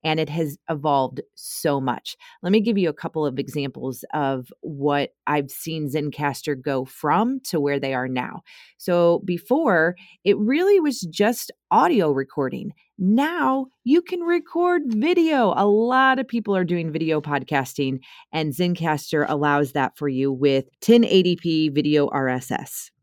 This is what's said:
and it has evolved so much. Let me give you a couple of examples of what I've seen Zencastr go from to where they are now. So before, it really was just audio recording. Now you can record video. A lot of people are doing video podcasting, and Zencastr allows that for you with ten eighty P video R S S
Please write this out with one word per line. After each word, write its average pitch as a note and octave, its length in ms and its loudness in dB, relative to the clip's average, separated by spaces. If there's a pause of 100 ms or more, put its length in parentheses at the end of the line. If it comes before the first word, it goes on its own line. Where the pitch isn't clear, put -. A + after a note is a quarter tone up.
and D#3+ 160 0
it D#3 80 -2
has D3+ 300 -4 (100)
evolved C#3+ 520 0 (140)
so - 460 -4
much. - 360 -6 (260)
Let F3+ 100 0
me A3 80 4
give G#3 180 0
you F3+ 100 2
a D3+ 60 -4
couple D#3+ 320 -6
of C3 120 -4
examples C3+ 680 -8 (100)
of C3+ 460 -4
what C#3+ 540 -4 (120)
I've C#3+ 240 -2
seen D#3 400 -6
Zencastr C#3+ 720 -4
go C3+ 240 -4
from G#3 600 -2
to - 140 -4
where C#3+ 220 0
they C3+ 140 -4
are B2+ 140 -2
now. B2+ 340 -6 (340)
So E3+ 480 2
before, F3+ 720 2 (260)
it G3 160 2
really E4 400 4
was D4 220 0
just G3+ 500 -2 (200)
audio G#3+ 420 4
recording. C3+ 600 -4 (280)
Now C4+ 640 2 (180)
you D#4 180 4
can F4 180 -6
record E4+ 680 0
video. C#4 680 2
A G3+ 100 2
lot B3+ 520 4
of C4+ 80 -4
people G#3+ 300 -2
are F#3 80 2
doing E3 260 -2
video D#3 300 0
podcasting, C3+ 800 -4 (320)
and D#3 200 -4
Zencastr E3 760 -2
allows D3 440 0
that C#3 240 -2
for D3 120 -4
you C3+ 240 -2
with C3+ 320 2 (160)
ten A#3 240 6
eighty F3+ 320 4
P D#3+ 320 0
video D3 400 2
R C3+ 200 -2
S B2+ 220 -4
S - 400 -8 (120)